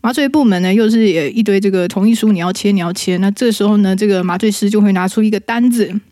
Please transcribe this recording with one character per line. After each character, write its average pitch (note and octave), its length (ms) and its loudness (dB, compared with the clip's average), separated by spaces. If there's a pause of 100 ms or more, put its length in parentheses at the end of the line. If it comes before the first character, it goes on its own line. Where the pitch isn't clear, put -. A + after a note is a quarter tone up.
麻 A#3 100 -2
醉 C#4 160 0
部 D4 160 2
门 F#3 180 2
呢， F#3 100 0
又 A3 160 2
是 A3 200 2
也 D#3+ 240 0
一 A3+ 100 -2
堆 G3+ 160 0
这 G3 140 0
个 F3+ 160 -2
同 G3+ 200 0
意 A#3 60 4
书 A3 160 0
你 F#3+ 80 0
要 F3+ 140 -4
签， G3+ 240 -2
你 - 20 0
要 E3+ 140 -4
签。 F#3 280 -4
那 G3 120 0
这 A#3 180 0
时 G#3 140 -2
候 G#3 140 2
呢， F#3+ 180 2
这 G#3 100 0
个 F#3+ 160 0
麻 F3+ 160 -4
醉 A3 100 0
师 G3+ 220 -2
就 G#3+ 100 2
会 G3+ 120 4
拿 F#3 160 0
出 A3 120 -2
一 G#3+ 80 2
个 G3+ 120 -2
单 A#3+ 280 0
子 G#3 320 0 (120)